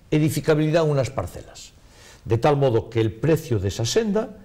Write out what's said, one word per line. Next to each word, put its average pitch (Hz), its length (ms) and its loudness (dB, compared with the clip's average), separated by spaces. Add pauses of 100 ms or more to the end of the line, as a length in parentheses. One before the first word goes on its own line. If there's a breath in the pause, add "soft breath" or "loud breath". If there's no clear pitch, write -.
(100)
edificabilidad 156 720 2
a - 20 2
unas 139 240 0
parcelas. - 640 -10 (540 loud breath)
De 113 100 2
tal 147 220 2
modo 131 320 2
que 113 100 0
el 113 140 0
precio 151 440 0
de 95 100 -2
esa 117 180 -4
senda 220 420 0 (160 loud breath)